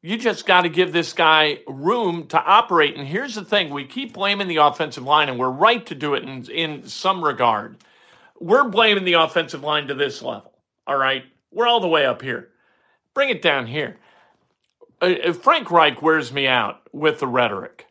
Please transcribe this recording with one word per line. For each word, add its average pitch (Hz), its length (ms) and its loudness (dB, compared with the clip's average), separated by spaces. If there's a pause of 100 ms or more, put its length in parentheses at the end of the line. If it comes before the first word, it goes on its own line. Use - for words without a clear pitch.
You 185 160 -6
just 226 300 -2
gotta 180 220 4
give 170 240 0
this 165 200 -2
guy 156 460 4 (100)
room 170 600 -2
to 156 140 0
operate. 180 540 4
And 143 100 -12
here's 214 300 -6
the 202 80 -10
thing. 185 260 -2
We 143 140 -8
keep 247 300 -12
blaming 196 340 -2
the 165 80 -2
offensive 147 480 0
line, 147 240 2
and 127 100 -6
we're 131 100 0
right 196 380 2
to - 80 -12
do 143 200 -4
it - 100 -4
in, 131 260 -14
in 151 380 -8
some 185 340 -2
regard. 117 540 0 (640)
We're 233 280 2
blaming 208 360 2
the 180 100 0
offensive 160 480 0
line 147 260 -2
to 139 60 -4
this 139 260 -4
level, 120 320 -10 (360)
all 139 80 -2
right? 135 280 -2 (280)
We're 233 160 0
all 240 100 4
the 190 100 -2
way 156 160 2
up 123 160 -2
here. 127 280 -8 (640)
Bring 277 140 0
it 196 140 -4
down 139 240 0
here. 127 300 -8 (1040)
Uh, 180 140 2 (100)
uh, 175 80 0
Frank 285 380 0
Reich 156 320 4
wears 156 300 0
me 139 160 -2
out 120 320 0 (120)
with 151 280 -2
the 139 80 -4
rhetoric 117 640 -2